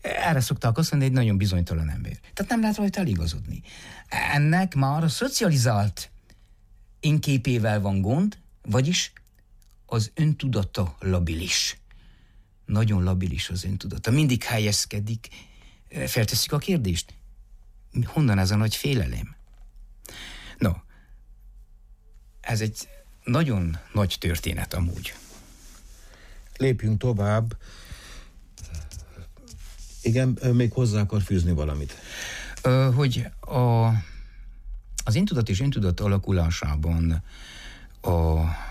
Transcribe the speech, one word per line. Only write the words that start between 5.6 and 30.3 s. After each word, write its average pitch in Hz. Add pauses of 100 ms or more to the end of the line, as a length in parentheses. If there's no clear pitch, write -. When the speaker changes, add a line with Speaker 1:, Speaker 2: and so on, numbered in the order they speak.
Speaker 1:
énképével 123
van 98
gond, 151 (240)
vagyis 131 (760)
az 110
öntudata 120
labilis. 87 (840)
Nagyon 104
labilis 92
az 90
öntudata. 98
Mindig 127
helyezkedik. 107 (760)
Feltesszük -
a 147
kérdést, 117 (880)
honnan 127
ez 92
a 107
nagy 107
félelem? 69 (1200)
No, - (1700)
ez 117
egy 107 (360)
nagyon 113 (140)
nagy 101
történet -
amúgy. - (1400)
Speaker 2:
Lépjünk 110
tovább. 110 (2500)
Igen, 127 (140)